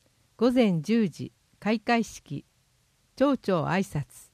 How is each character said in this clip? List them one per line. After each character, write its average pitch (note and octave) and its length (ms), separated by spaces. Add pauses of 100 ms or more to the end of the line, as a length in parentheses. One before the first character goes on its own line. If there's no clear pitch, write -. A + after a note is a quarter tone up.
(380)
午 B3 140
前 G#3 300
十 G#3+ 260
時 - 260 (260)
開 A3 200
会 A#3 240
式、 - 440 (680)
町 C4+ 220
長 E3+ 280
挨 F3 180
拶。 - 500